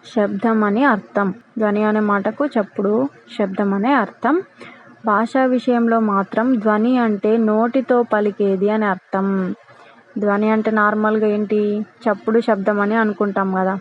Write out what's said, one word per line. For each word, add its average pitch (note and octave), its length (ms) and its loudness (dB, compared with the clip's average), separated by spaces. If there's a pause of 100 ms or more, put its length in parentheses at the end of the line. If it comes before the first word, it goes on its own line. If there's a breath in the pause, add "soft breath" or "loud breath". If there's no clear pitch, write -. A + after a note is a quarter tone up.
(160)
శబ్దం G#3+ 480 0
అని G#3 200 0
అర్థం. G3+ 500 0 (240)
ధ్వని G#3 260 0
అనే G#3+ 160 0
మాటకు G#3 460 -2
చప్పుడు, A3 640 -2 (280)
శబ్దం G3 360 -2
అనే G3+ 200 -2
అర్థం. C4 480 -2 (640 loud breath)
భాషా A3+ 400 0
విషయంలో A#3 540 2
మాత్రం G#3+ 540 0
ధ్వని A3 440 2
అంటే A3 400 0
నోటితో A#3 680 2 (100)
పలికేది G3+ 560 0
అని G#3+ 160 0
అర్థం. F#3+ 720 -2 (600 loud breath)
ధ్వని G#3 320 0
అంటే A3 220 0
నార్మల్గా G#3+ 560 0
ఏంటి? G#3 580 -2 (180)
చప్పుడు, A3 360 0
శబ్దం G3+ 420 0
అని G#3 140 0
అనుకుంటాం G3+ 580 0
కదా. F#3+ 280 0